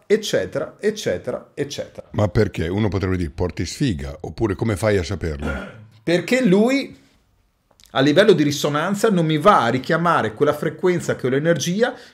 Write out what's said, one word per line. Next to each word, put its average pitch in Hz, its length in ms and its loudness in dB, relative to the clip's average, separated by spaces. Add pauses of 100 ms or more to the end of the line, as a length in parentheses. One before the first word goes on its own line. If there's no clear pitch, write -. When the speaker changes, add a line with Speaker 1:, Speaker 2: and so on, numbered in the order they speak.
Speaker 1:
eccetera, 139 720 -2
eccetera, 120 760 -4
eccetera. - 580 -10
Speaker 2:
Ma 104 180 0
perché? 101 380 0
Uno 101 200 0
potrebbe 92 280 -2
dire, 87 140 -2
"Porti 90 360 -4
sfiga", 71 560 -4
oppure 101 340 -2
"Come 110 200 -2
fai 107 220 2
a 90 60 0
saperlo?" 73 840 -6 (160)
Speaker 1:
Perché 175 420 0
lui, 233 540 2 (960)
a - 80 -4
livello 151 340 6
di 151 80 4
risonanza, 151 680 0
non 175 160 2
mi 156 100 0
va 156 280 4
a 117 40 2
richiamare 139 640 0
quella 143 200 2
frequenza 165 640 -2
che 131 120 -4
ho - 20 0
l'energia 170 640 0 (200)